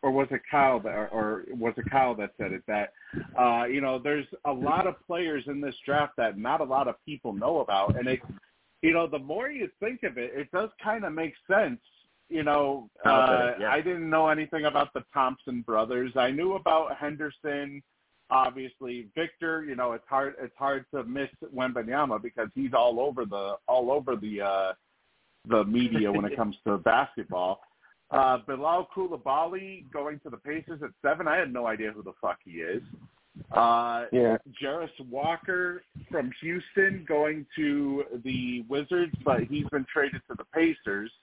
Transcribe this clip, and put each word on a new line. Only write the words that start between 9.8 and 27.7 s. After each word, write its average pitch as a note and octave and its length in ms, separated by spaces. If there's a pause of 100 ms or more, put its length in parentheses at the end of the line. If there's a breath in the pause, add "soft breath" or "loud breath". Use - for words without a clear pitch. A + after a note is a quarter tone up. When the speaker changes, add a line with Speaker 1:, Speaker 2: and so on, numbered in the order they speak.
Speaker 1:
of C3+ 160
it, A#2+ 160
it C#3 160
does G#3 180 (140)
kinda G#3+ 260
make D#3 240 (160)
sense. F#3 300 (500)
You D#3+ 140
know, C#3 460 (160)
Speaker 2:
I'll C3 220
bet B2+ 120
Speaker 1:
uh, B2 80
Speaker 2:
it, B2 140
yeah. A2 100
Speaker 1:
I D3+ 100
didn't E3 280
know D#3+ 180
anything D#3 380
about D3 280
the B2 100 (100)
Thompson C3 480
brothers. A#2 560
I B2+ 140
knew F3 220
about D#3+ 440
Henderson, C#3+ 840 (480)
obviously. B2+ 840
Victor, D#3+ 480
you C#3+ 120
know, B2 180
it's A2+ 160
hard, C#3 320
it's B2 160
hard C#3 360
to C3+ 120
miss C3+ 240 (260)
Wembanyama B2 680
because A2+ 320
he's C3 200
all A#2+ 260
over C3 260
the, G2 300 (140)
all B2+ 200
over C3+ 280
the, G#2 240
uh, F#2+ 320 (720)
the A2 160
media A2+ 480
when G2+ 140
it G#2 100
Speaker 2:
<laughs> A#2+ 60
Speaker 1:
comes G#2 240
to G2+ 120
basketball. G2 840 (500 soft breath)